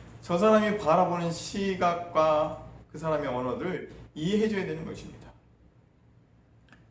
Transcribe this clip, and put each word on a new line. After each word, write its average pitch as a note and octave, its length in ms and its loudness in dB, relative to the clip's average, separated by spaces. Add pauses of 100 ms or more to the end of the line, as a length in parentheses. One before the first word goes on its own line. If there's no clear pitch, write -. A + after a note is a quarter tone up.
(220)
저 F3 160 0
사람이 G#3+ 400 4
바라보는 E3+ 540 2
시각과 E3+ 1300 0 (280)
그 D#3 60 -14
사람의 D3+ 300 -2
언어를 B2+ 640 -4 (220)
이해해줘야 G#3 520 0
되는 D#3+ 200 -8
것입니다. - 460 -14 (1600)